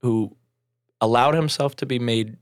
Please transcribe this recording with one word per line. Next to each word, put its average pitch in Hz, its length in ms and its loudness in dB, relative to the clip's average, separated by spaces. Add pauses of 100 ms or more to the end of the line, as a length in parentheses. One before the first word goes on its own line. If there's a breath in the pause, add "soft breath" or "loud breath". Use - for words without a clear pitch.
who 113 340 -2 (640)
allowed 120 340 4
himself 147 420 -2
to 143 100 -6
be 131 120 -4
made 113 440 -2